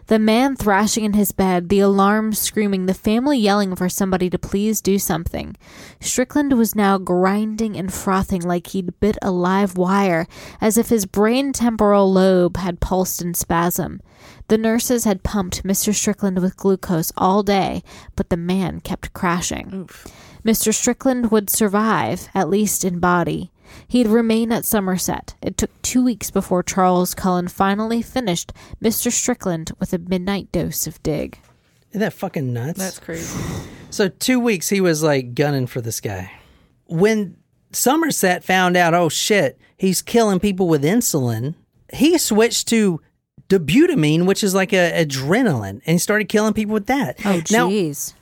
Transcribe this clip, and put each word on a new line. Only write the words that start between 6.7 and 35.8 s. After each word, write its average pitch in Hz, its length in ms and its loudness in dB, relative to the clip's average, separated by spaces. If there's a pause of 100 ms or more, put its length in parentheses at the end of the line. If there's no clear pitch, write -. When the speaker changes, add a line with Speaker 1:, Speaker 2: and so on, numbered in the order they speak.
Speaker 1:
now 196 240 2
grinding 208 760 0
and 185 160 -6
frothing 190 520 -2
like 175 240 -2
he'd 180 320 -6
bit 208 240 0
a 202 80 -2
live 185 480 0
wire, 180 480 2 (340)
as 214 160 2
if 233 120 2
his 214 180 2
brain 247 460 0
temporal 202 600 4
lobe 185 440 4
had 175 220 -6
pulsed 185 400 -2
in 175 140 -4
spasm. 170 680 -2 (460)
The 220 120 2
nurses 226 460 0
had 196 180 0
pumped 190 420 -4
Mister 196 260 0
Strickland 202 480 -2
with 185 160 0
glucose 185 640 0
all 185 240 2
day, 185 400 0 (340)
but - 140 -4
the 180 80 0
man 175 420 -2
kept - 340 -10
crashing. - 600 -4
Speaker 2:
Oof. - 320 -14 (380)
Speaker 1:
Mister 220 280 0
Strickland 247 600 -2
would 214 180 2
survive, 190 880 0
at 190 120 2
least 196 380 0
in 180 140 -2
body. 175 520 0 (360)
He'd 247 200 2
remain 226 440 2
at 226 140 -2
Somerset. - 800 -2
It - 120 -6
took - 140 -2 (140)
two 254 200 0
weeks 240 280 -2
before 185 320 0
Charles 180 500 2
Cullen 180 340 -2
finally 214 540 -2
finished 220 500 -4 (300)
Mister 226 300 -2
Strickland 170 680 -4
with - 140 -4
a 180 60 -2
midnight 180 520 -4
dose 165 360 -4
of - 160 -14
dig. 147 340 -4 (540)
Speaker 3:
Isn't 196 100 -6
that 214 120 -2
fucking 156 380 -6
nuts? 131 280 -6
Speaker 2:
That's 190 180 -8
crazy. 165 420 -10 (520)
Speaker 3:
So 202 180 0
two - 300 0
weeks 226 300 -2
he 196 120 0
was, 165 220 2
like, 135 320 0
gunning 143 320 0
for - 140 -8